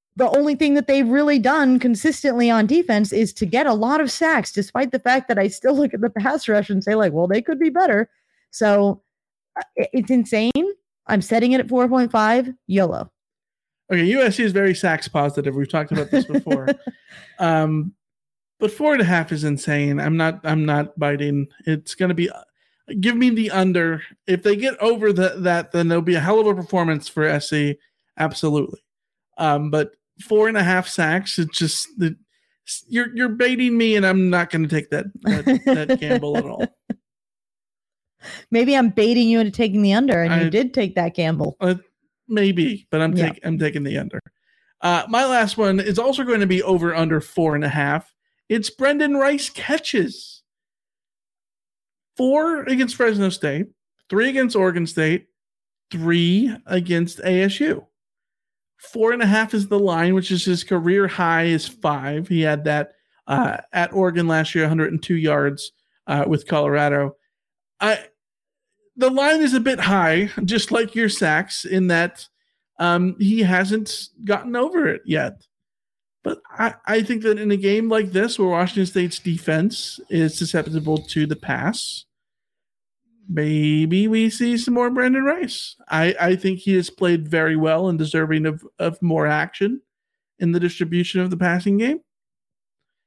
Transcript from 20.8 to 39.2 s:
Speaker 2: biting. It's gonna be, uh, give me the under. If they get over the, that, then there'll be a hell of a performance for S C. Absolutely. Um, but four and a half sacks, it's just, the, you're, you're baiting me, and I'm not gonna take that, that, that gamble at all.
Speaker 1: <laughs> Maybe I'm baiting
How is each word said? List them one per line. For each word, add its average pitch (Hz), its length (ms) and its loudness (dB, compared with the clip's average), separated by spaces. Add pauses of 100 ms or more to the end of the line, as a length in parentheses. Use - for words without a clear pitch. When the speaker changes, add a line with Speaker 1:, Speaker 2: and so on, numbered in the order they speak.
Speaker 2:
biting. 143 500 -2 (180)
It's 156 280 -4
gonna 180 200 0
be, 170 160 -2
uh, - 100 -18 (580)
give 226 160 0
me 247 140 4
the 220 220 0
under. 175 520 2 (240)
If 185 160 0
they 208 140 2
get 254 240 -2
over 214 320 2
the, 185 280 2
that, 170 320 0
then 170 160 2
there'll 170 120 2
be 170 140 0
a 160 60 2
hell 202 200 2
of 214 60 2
a 202 80 2
performance 165 540 -2
for 156 160 -2
S 151 260 0
C. 147 260 0 (420)
Absolutely. 151 640 -2 (560)
Um, 151 340 0
but 147 200 0 (320)
four 214 260 2
and 220 80 -2
a 196 60 2
half 180 260 0
sacks, 180 500 -2
it's 160 200 -4
just, - 300 -4 (100)
the, 165 180 -2 (720)
you're, 240 260 -2
you're 247 140 0
baiting 247 480 0
me, 226 200 4
and 196 100 2
I'm 185 240 4
not 175 180 0
gonna 160 180 -2
take 151 220 -2
that, 151 160 -4 (180)
that, 247 440 0
that 254 340 0
gamble 147 380 -2
at 139 80 -4
all. - 200 -6 (240)
Speaker 1:
<laughs> - 1600 -20
Maybe 240 240 4
I'm 247 140 4
baiting 226 400 2